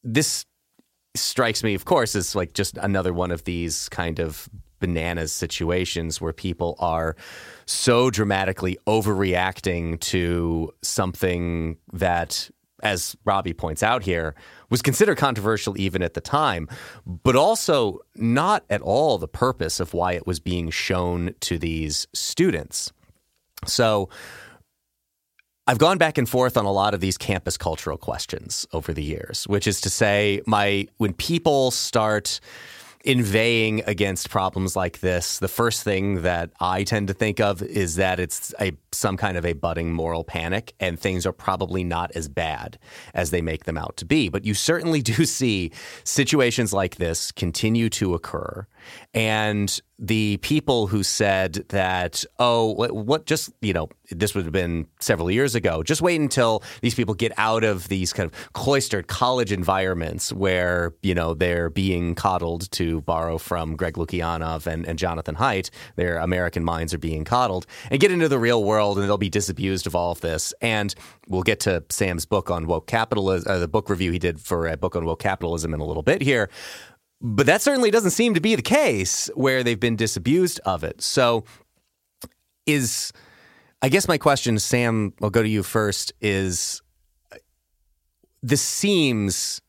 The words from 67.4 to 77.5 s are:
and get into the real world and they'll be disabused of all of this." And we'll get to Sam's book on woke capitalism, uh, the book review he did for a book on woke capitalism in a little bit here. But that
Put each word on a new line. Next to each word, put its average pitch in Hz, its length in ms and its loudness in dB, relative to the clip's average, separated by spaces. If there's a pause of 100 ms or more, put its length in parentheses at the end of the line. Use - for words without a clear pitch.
and 135 100 0
get 190 120 6
into 170 160 2
the 135 120 2
real 117 240 4
world 104 360 2
and 101 80 2
they'll 101 100 4
be 95 120 0
disabused 95 580 -2
of 82 80 -6
all 87 160 2
of 85 100 -6
this." 82 400 -2
And 107 320 0 (340)
we'll 92 140 0
get 107 200 2
to 87 280 0
Sam's 90 360 -2
book 95 260 0
on 82 160 -2
woke 82 180 -2
capitalism, 98 640 0
uh, 92 80 2
the 87 80 0
book 101 220 -2
review 90 220 0
he 87 80 -2
did 82 220 -2
for 82 260 -2
a 80 100 -4
book 87 180 -4
on 82 100 0
woke 82 160 -2
capitalism 82 520 -2
in 76 60 -4
a 76 60 -4
little 80 180 -4
bit 151 180 2
here. 127 280 2 (720)
But 117 240 2
that 175 160 6